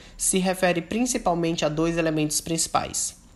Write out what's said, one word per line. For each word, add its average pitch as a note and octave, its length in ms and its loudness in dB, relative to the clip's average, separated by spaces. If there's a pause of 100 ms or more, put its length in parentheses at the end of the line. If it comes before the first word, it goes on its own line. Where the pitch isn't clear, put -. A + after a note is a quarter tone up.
(160)
se - 220 0
refere F3+ 440 2
principalmente F3 840 0
a - 20 4
dois E3 300 0
elementos D#3 420 0
principais: - 800 -4 (180)